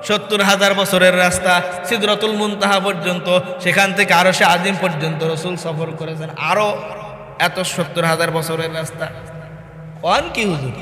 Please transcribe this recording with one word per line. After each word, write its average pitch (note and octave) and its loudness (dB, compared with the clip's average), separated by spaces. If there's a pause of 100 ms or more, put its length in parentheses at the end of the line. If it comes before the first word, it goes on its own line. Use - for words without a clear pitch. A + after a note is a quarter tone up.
সত্তর G#3 0
হাজার G3 4
বছরের F#3 4
রাস্তা F3+ 4 (220)
সিদরাতুল G#3 0
মুনতাহা G3+ 0
পর্যন্ত। F3+ 0 (200)
সেখান F#3 2
থেকে F#3+ 4
আরশে F#3 4
আজিম F3+ 4
পর্যন্ত D#3+ -2
রসুল D#3+ -4
সফর D#3+ -6 (120)
করেছেন। D#3+ -8 (100)
আরো F#3+ 0 (560)
এত F3 0
সত্তর F3 -2
হাজার E3 2
বছরের D#3+ -2
রাস্তা। D#3+ -6 (960)
কোন C4 2
কি A3+ 0
হুজুর? C#3+ -2